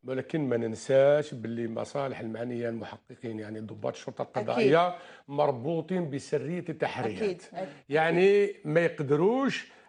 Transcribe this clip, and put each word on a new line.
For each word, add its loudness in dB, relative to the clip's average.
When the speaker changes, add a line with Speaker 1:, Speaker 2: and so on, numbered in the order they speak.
Speaker 1:
ولكن -2
ما 2
ننساش 4
باللي -6
مصالح -6
المعنية -6
المحققين -10
يعني -10
ضباط -6
الشرطة -8
Speaker 2:
أكيد. -8
Speaker 1:
القضائية 4
مربوطين -2
بسرية -4
التحريات. -4
Speaker 2:
أكيد. -4
أكيد. -8
Speaker 1:
يعني 4
ما 2
يقدروش 2